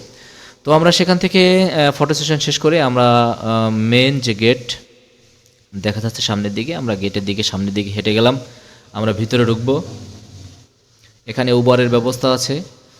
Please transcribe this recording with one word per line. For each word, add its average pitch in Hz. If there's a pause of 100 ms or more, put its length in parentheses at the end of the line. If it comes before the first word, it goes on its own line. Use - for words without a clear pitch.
(640)
তো 143
আমরা 165
সেখান 180
থেকে, 185
আহ, 151
ফটো 147
সেশন 151
শেষ 147
করে 156
আমরা, 123
আহ, 113
মেইন 123
যে 120
গেট 117 (960)
দেখা 104
যাচ্ছে 113
সামনের 101
দিকে, 127
আমরা 120
গেটের 98
দিকে, 101
সামনের 98
দিকে 101
হেঁটে 104
গেলাম। 120 (540)
আমরা 110
ভিতরে 113
ঢুকবো। 120 (1500)
এখানে 123
উবারের 123
ব্যবস্থা 123
আছে। 135 (360)